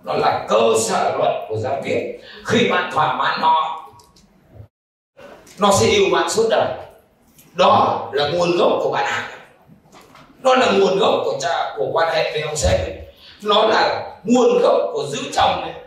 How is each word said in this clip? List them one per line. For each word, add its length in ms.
Nó 100
là 340
cơ 120
sở 300
luật 140
của 80
giao 280
tiếp. 340
Khi 260
bạn 220
thỏa 240
mãn 240
nó, 460
nó 140
sẽ 140
yêu 260
bạn 180
suốt 200
đời. 220
Đó 580
là 160
nguồn 280
gốc 160
của 80
bạn 160
hàng. 240
Nó 120
là 180
nguồn 260
gốc 160
của 160
cha, 360
của 160
quan 220
hệ 180
với 80
ông 160
sếp 240
ấy. 140
Nó 240
là 440
nguồn 380
gốc 140
của 160
giữ 260
chồng 280
ấy. 100